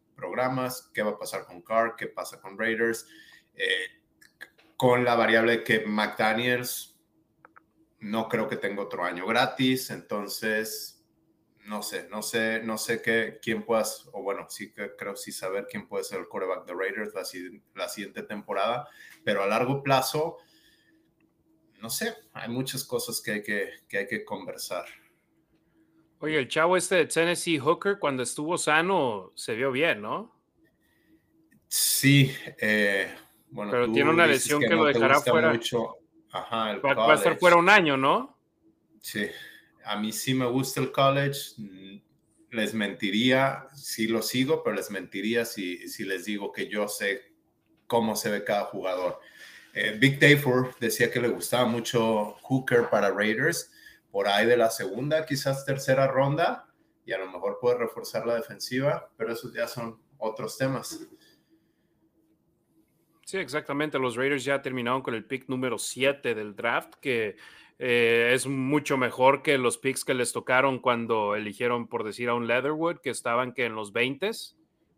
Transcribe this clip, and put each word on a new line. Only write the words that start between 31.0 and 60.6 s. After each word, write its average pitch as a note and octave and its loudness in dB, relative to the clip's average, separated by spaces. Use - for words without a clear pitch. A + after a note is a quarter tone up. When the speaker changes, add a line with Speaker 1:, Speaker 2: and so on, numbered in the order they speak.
Speaker 1:
Sí, - 6
eh, G2+ 2
bueno, G#2 -8
Speaker 2:
Pero B2 2
Speaker 1:
tú A#2 2
Speaker 2:
tiene C#3+ 4
una E3 6
Speaker 1:
dices - -
Speaker 2:
lesión D3 2
Speaker 1:
que - -
Speaker 2:
que - 4
Speaker 1:
no - 2
Speaker 2:
lo D3+ 4
Speaker 1:
te B2 2
Speaker 2:
dejará - -
Speaker 1:
gusta C3+ 6
Speaker 2:
fuera. D#3 6
Speaker 1:
mucho. A#2 -2
Ajá, G#2+ -4
el G2 -6
Speaker 2:
Va, C#3 4
va C#3 6
a - 10
estar D#3+ 2
Speaker 1:
college. - -14
Speaker 2:
fuera F3 8
un E3+ 6
año, E3 8
¿no? E3 2
Speaker 1:
Sí, G#2 -6
a G#2 -6
mí G#2+ -2
sí C3 -2
me C3 0
gusta C3+ -2
el B2+ -2
college, C#3 2
mm, F#2+ -16
les G#2+ -2
mentiría, A2+ 0
sí - -6
lo A2+ 0
sigo, C3+ -2
pero G#2+ -2
les F#2 -6
mentiría G2+ -4
si, F2+ -8
si G2+ -10
les F#2+ -6
digo G2+ -6
que F#2 -8
yo G#2 -4
sé - -6
cómo A2 0
se G#2+ -2
ve G#2 -2
cada G2+ 0
jugador. F2+ -4
Eh, G#2+ -2
Vic C3+ 6
Tafur C3+ 6
decía A2+ 0
que B2+ -2
le A#2+ 2
gustaba B2 0
mucho A2+ 0
Hooker B2+ 2
para G2+ 4
Raiders, A2 0
por G2 0
ahí G#2 4
de A#2+ 6
la A2+ 4
segunda, C3+ -2
quizás C#3 -2
tercera C3+ 2
ronda, D3+ 0
y F#2 -6
a F#2+ -2
lo F#2+ -8
mejor F#2+ -4
puede B2 2
reforzar A2+ -6
la A#2+ 0
defensiva, B2+ -4
pero A2+ -4
esos A2+ -10
ya A#2 -4
son A2+ -10
otros G#2+ -6
temas. C3 -4